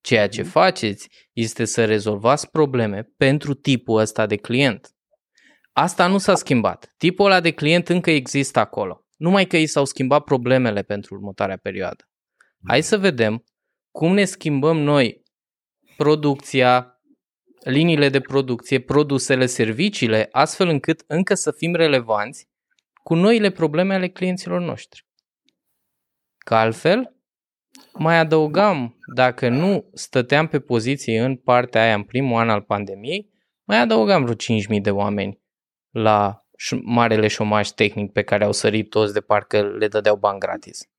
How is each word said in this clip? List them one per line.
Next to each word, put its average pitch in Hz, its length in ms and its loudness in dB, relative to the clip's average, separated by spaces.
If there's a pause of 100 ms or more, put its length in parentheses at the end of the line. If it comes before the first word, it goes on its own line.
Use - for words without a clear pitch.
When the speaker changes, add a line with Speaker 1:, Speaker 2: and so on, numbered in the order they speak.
Speaker 1:
Ceea 107 280 0
ce - 120 -10
Speaker 2:
Mhm. 170 100 -8
Speaker 1:
faceți 165 580 0 (240)
este 113 320 -4
să 113 200 0
rezolvați 107 640 0
probleme 120 680 -2
pentru 143 380 0
tipul 117 440 0
ăsta 110 280 0
de 104 100 -2
client.” 120 520 -2 (880)
Asta 175 300 2
nu 190 120 2
s-a 190 160 2
schimbat. 110 640 -2
Tipul 180 300 2
ăla 190 140 4
de 170 100 0
client 165 380 0
încă 175 220 0
există 139 480 0
acolo. 101 460 -4 (120)
Numai 185 300 2
că 185 100 0
i 160 100 4
s-au 143 180 0
schimbat 139 400 0
problemele 123 580 0
pentru 101 320 -10
următoarea 98 420 -6
perioadă. 95 520 -10 (580)
Hai 120 160 2
să 208 160 -2
vedem 117 460 0 (460)
cum 170 240 0
ne 202 100 2
schimbăm 156 540 -2
noi 143 440 0 (760)
producția, 139 1040 0 (640)
liniile 147 440 2
de 135 120 2
producție, 127 600 -2
produsele, 139 680 0
serviciile, 113 840 0
astfel 156 380 0
încât 160 380 -2
încă 185 280 0
să - 160 -4
fim 165 240 -4
relevanți 127 720 0 (540)
cu - 120 -2
noile 208 360 2
probleme 170 440 -2
ale 185 140 -2
clienților 180 520 -4
noștri. - 460 -12 (1300)
Că - 160 -4
altfel, 131 600 0 (800)
mai 165 260 2
adăugam, 156 760 0 (180)
dacă 127 340 0
nu 170 460 0
stăteam 139 520 -2
pe 147 140 -4
poziții 120 560 -4
în 127 200 -2
partea 123 460 2
aia, 113 120 4
în 101 80 -2
primul 127 380 -2
an 117 100 0
al 104 120 0
pandemiei, 107 680 -8 (340)
mai 208 140 0
adăugam 220 440 2
vreo 120 120 -2
cinci 107 320 -2
mii 107 140 -2
de 101 100 -2
oameni 101 520 -4 (480)
la 107 540 0 (120)
ș-, - 260 -8
marele 113 460 2
șomaj 104 400 -2
tehnic 104 440 -2
pe 104 100 -2
care 101 220 0
au 101 80 0
sărit 107 380 -2
toți 107 220 0
de 104 80 -2
parcă 104 420 0
le 104 260 -2
dădeau 104 280 2
bani 101 220 -2
gratis. 98 500 -10 (100)